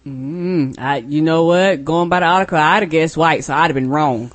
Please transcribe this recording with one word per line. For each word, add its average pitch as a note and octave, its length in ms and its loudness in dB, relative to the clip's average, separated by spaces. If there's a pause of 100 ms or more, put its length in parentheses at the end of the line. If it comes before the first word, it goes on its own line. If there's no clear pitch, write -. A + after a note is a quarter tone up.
Mm, C#3+ 720 -4
I, C3+ 200 -2
you C#3+ 240 -2
know E3 220 2
what? F3 400 2
Going E3+ 240 0
by F3+ 120 2
the F3+ 60 2
article, F#3 320 2
I'd E3 240 4
have F3 80 -4
guessed D#3+ 260 0
white, D#3 280 2
so C#3+ 100 -6
I'd D#3+ 140 2
have D3+ 60 -2
been C3 160 -2
wrong. C3 440 -2